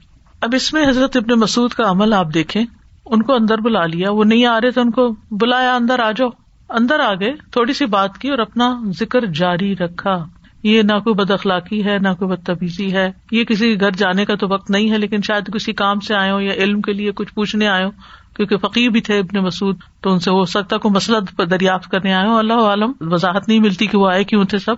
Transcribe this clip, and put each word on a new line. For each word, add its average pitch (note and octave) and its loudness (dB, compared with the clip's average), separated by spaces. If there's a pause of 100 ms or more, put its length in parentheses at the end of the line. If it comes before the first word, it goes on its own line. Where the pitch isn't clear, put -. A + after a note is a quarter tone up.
(400)
اب A#3 -2
اس B3+ -2
میں D4+ 2
حضرت C4 0
ابن A#3+ 2
مسعود A#3 0
کا A3 0
عمل G#3 2
آپ F#3 2
دیکھیں، E3+ 0 (420)
ان A3+ 2
کو C#4 2
اندر A3 2
بلا G#3+ 0
لیا، E3+ -2
وہ G#3+ 2
نہیں A3+ 4
آ A#3 2
رہے B3 2
تو B3 0
ان A#3+ 2
کو A#3+ 0 (160)
بلایا، B3 0
"اندر B3 0
آ A3+ 0
جاؤ۔" A#3+ 0 (400)
اندر D4+ 2
آ A3 0
گئے، G3 -2 (180)
تھوڑی A#3+ 0
سی C#4 -2
بات G3 0
کی C4 -6
اور C#4 -2
اپنا A#3+ -2 (180)
ذکر A#3 0
جاری F3+ -2
رکھا۔ F3+ -4 (380)
یہ A3 4
نہ G#3 2
کوئی G#3 0
بد G3 0
اخلاقی F#3+ -2
ہے، G3+ 0
نہ G3 0 (100)
کوئی F#3+ -4
بدتمیزی F3+ -4
ہے۔ F#3+ 0 (200)
یہ A3+ 0
کسی A3+ 0
کے F#3 -2
گھر G3+ 2
جانے F#3+ 0
کا G#3 -2
تو G3+ -2
وقت F#3+ -4
نہیں G#3 2
ہے، A3 0
لیکن G#3 -2
شاید G#3 -4
کسی A3 -6
کام G3+ 0
سے G#3+ -4
آئے G3 0
ہوں G3 -2
یا G3 -2
علم G3+ 0
کے G#3 -4
لیے G3+ -4
کچھ G3+ -10
پوچھنے G#3 -2
آئے F#3 0
ہوں، G3 -4 (460)
کیونکہ G#3 0
فقیہ A3+ 0
بھی A3+ 2
تھے G#3 0
ابن G3 -2
مسعود، F#3+ -2 (240)
تو F#3+ 0
ان F#3 2
سے F3 0
ہو F#3+ 4
سکتا G3+ -2
کوئی G#3 0
مسئلہ G#3 -2
دریافت F#3 0
کرنے F#3+ 0
آئے F#3 2
ہوں۔ A3+ 2
اللہ A3 0
عالم، G#3+ 2
وضاحت F3 0
نہیں A3 4
ملتی G#3+ 2
کہ G3+ 2
وہ G3 4
آئے F#3+ 2
کیوں G3+ 2
تھے G3 -2
سب، A3 -2